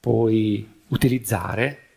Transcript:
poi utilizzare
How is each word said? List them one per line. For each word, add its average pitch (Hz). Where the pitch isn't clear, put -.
poi 110
utilizzare 120